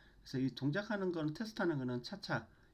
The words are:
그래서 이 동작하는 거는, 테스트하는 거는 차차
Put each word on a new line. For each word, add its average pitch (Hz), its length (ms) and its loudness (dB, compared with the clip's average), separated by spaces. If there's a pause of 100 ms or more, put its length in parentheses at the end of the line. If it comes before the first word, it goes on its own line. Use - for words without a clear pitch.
(240)
그래서 - 160 -2
이 131 160 2
동작하는 190 560 0
거는, 156 220 0
테스트하는 190 440 0
거는 123 260 0
차차 160 440 -4 (260)